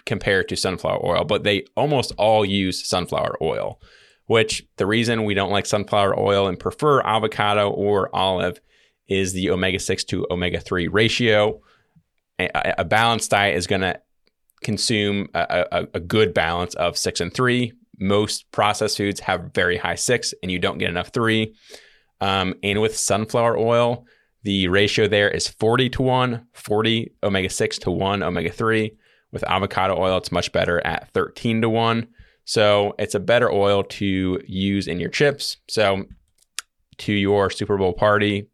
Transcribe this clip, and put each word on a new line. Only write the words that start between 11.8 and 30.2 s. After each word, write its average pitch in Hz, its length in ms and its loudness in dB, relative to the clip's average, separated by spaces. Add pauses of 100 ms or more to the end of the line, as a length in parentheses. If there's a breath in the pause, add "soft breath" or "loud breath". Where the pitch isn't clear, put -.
A, 90 160 -2
a, - 240 0
a 92 80 0
balanced 110 440 0
diet 101 280 2
is 90 80 -4
gonna 95 320 0 (640)
consume 104 720 -2
a, 85 360 0
a, 87 220 -2
a 90 80 -4
good 90 320 2
balance 87 440 -2
of 85 200 -2
six - 240 -4
and 87 140 -6
three. 123 400 0 (240)
Most 101 520 0
processed 104 460 0
foods 101 240 -2
have 90 320 -4
very 98 240 0
high 87 200 -4
six, - 360 -2 (100)
and 95 80 -4
you 90 80 -2
don't 90 200 -2
get 92 100 -2
enough 87 200 -4
three. 110 460 0 (680 loud breath)
Um, 95 400 0
and 101 180 0
with 110 160 -2
sunflower 113 640 0
oil, 117 480 0 (360 soft breath)
the 98 260 0
ratio 101 380 2
there 101 220 4
is - 200 -4
forty 120 420 0
to - 100 -4
one, 127 540 0
forty 113 580 0 (100)
omega-six 98 580 0
to - 100 -4
one 98 320 0
omega-three. 107 720 -2 (340 soft breath)
With - 140 -8
avocado 95 540 0
oil, 92 180 2
it's - 160 -6